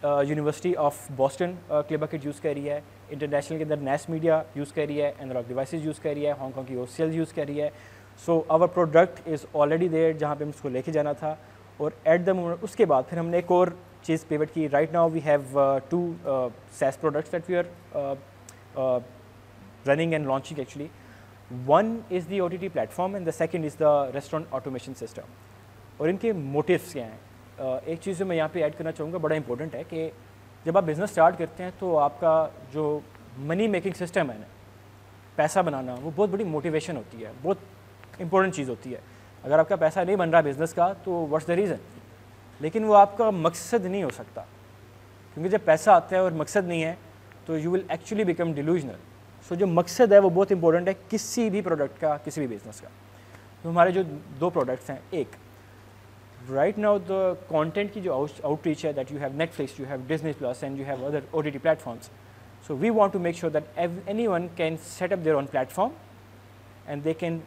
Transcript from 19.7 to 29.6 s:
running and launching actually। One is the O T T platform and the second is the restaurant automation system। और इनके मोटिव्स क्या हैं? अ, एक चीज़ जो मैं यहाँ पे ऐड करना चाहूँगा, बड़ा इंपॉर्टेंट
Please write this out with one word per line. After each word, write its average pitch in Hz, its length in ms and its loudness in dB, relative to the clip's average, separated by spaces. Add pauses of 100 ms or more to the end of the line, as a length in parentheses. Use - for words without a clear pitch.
running 156 320 2
and 143 120 -4
launching 139 280 -4
actually। 143 280 -10 (800)
One 214 300 4 (140)
is 180 180 -4
the 196 120 -2
O 175 120 -2
T 185 100 -8
T 190 60 -6
platform 170 460 -4
and 180 120 -4
the 156 140 -4
second 160 300 -2
is - 100 -6
the 143 340 4
restaurant 147 440 -6
automation 131 440 -10
system। - 200 -14 (760)
और 156 80 2
इनके 202 240 0
मोटिव्स 151 600 0
क्या 123 120 -8
हैं? 110 140 -16 (400)
अ, 131 280 -4
एक 165 120 -6
चीज़ 185 200 -6
जो 196 60 -2
मैं 180 100 -2
यहाँ 156 140 0
पे 170 120 -4
ऐड 151 140 -2
करना 160 160 -6
चाहूँगा, 160 260 -8
बड़ा 156 180 0
इंपॉर्टेंट 131 400 -6